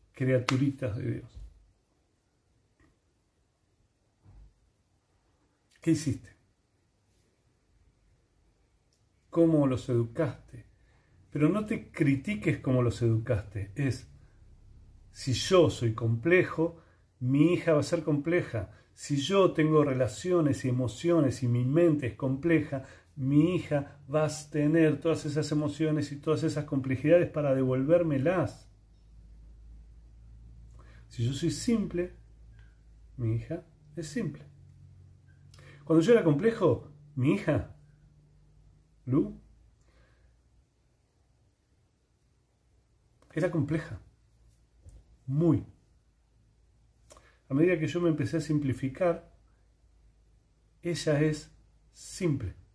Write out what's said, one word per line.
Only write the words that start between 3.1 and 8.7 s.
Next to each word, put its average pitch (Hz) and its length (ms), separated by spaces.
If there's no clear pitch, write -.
¿Qué 165 100
hiciste? - 440